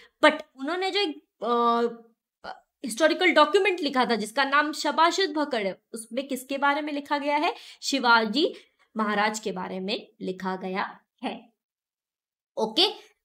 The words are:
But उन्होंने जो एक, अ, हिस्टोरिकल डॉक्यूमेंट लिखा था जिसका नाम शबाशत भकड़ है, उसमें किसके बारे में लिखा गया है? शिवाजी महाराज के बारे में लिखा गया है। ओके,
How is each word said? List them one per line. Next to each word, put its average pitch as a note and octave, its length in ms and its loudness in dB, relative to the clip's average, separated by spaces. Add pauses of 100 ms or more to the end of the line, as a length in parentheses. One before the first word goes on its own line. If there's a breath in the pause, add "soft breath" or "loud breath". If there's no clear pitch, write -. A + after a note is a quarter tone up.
(240 loud breath)
But D4+ 180 4 (180)
उन्होंने F4+ 300 -4
जो G4 100 0
एक, D4+ 220 -4 (220)
अ, A#3 560 2 (840)
हिस्टोरिकल D#4+ 480 2
डॉक्यूमेंट F4+ 480 4
लिखा C#4 240 0
था A3+ 100 0
जिसका A3+ 300 -2
नाम D4 280 2
शबाशत E4 560 2
भकड़ C#4+ 380 -2
है, - 160 -8 (120)
उसमें A#3 340 -8
किसके C4+ 300 -6
बारे C#4+ 220 0
में D4+ 120 -6
लिखा C#4+ 260 -4
गया C#4+ 180 0
है? E4+ 180 0 (280 loud breath)
शिवाजी A#3 720 2 (420 loud breath)
महाराज G#3+ 420 0
के G3+ 140 -6
बारे F#3 280 -8
में G3 280 -6 (120)
लिखा F#3 360 -6
गया F#3 440 -6 (240)
है। - 280 -12 (1080)
ओके, A3 280 2 (380 loud breath)